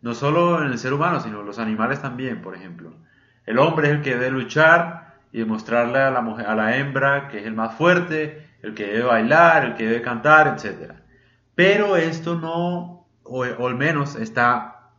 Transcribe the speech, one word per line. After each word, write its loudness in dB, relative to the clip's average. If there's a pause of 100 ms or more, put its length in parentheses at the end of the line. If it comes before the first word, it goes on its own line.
no -6
solo 2
en -2
el -4
ser -4
humano, -2
sino -10
en -12
los -10
animales -2
también, -8
por -12
ejemplo. -18 (540)
El 0
hombre 2
es 2
el -2
que -2
debe -2
luchar 2 (100)
y -8
demostrarle 0
a 4
la -2
mujer, -6
a -2
la 2
hembra 0
que -10
es -10
el -8
más -4
fuerte, 0 (140)
el -12
que -8
debe 0
bailar, 4
el -4
que -4
debe 0
cantar, 4
etcétera. -8 (500)
Pero 4
esto -2
no, -6 (160)
o, -4
o -4
al -2
menos -2
está 0